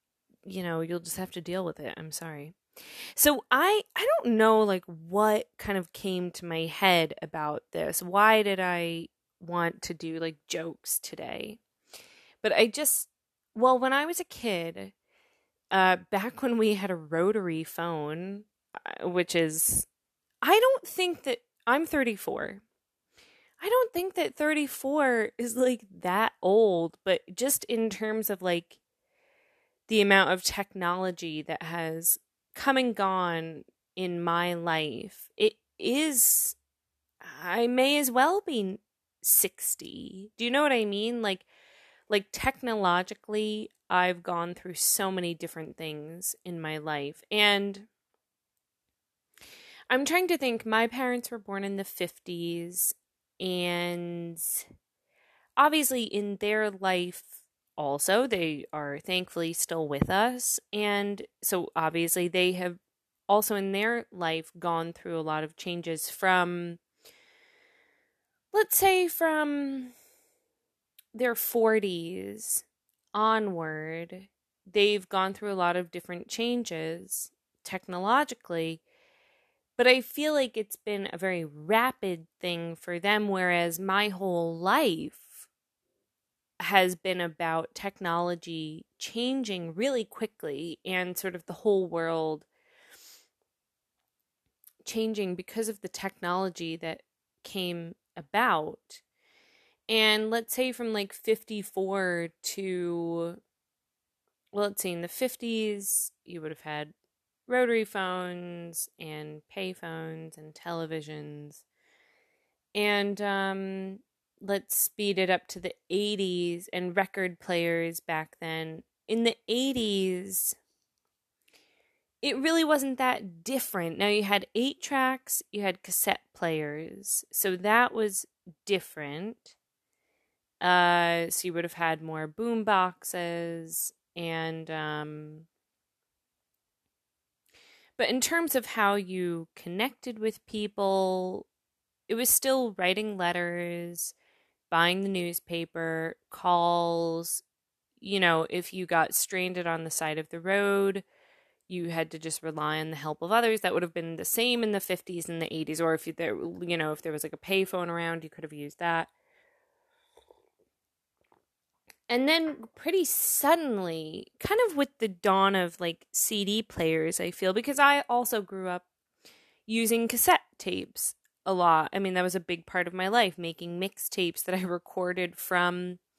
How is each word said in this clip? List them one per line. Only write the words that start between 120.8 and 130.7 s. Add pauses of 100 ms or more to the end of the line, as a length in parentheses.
it
really
wasn't
that
different.
Now,
you
had
eight
tracks,
you
had
cassette (120)
players,
so
that
was (400)
different. (1040)
Uh,